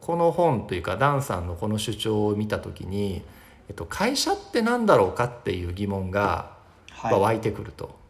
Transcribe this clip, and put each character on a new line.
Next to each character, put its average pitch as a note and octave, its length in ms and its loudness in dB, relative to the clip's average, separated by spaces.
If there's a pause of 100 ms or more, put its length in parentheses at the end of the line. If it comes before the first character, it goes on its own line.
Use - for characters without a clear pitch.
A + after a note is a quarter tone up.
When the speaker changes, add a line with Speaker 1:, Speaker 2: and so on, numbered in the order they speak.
Speaker 1:
こ E3+ 140 -2
の E3+ 160 6
本 D3+ 360 2
と F#2+ 80 -4
い F2 40 -4
う - 20 -6
か、 F#2+ 160 -2
ダ C#3 160 4
ン C3 80 0
さ F#2 180 -4
ん E2+ 80 -6
の F2 80 -6
こ G#2 120 -4
の G#2+ 100 0
主 G#2+ 180 -2
張 G#2+ 320 0
を G#2 80 2
見 G#2+ 120 -2
た G#2 120 -2
時 F#2 260 -10
に、 F#2+ 360 -4 (480)
え G2+ 40 -12
っ - 20 -12
と、 G#2 100 -8
会 B3+ 300 -2
社 F#4 180 0
っ - 180 -6
て A#3+ 100 2
何 A#3 240 2
だ E3 120 8
ろ F#2+ 100 6
う F#2 40 -2
か A#2+ 140 -2
っ - 180 -10
て G2 100 -4
い F2 160 -4
う F2+ 40 -6
疑 G2+ 140 -4
問 F#2+ 220 -2
が、 F#2+ 460 0 (340)
Speaker 2:
は - 200 -6
い。 - 20 4
Speaker 1:
ま A2 60 6
あ、 - 20 4
湧 G#2+ 140 4
い G#2+ 80 -2
て A2 100 0
く - 120 -10
る - 80 -14
と。 - 240 -14 (140)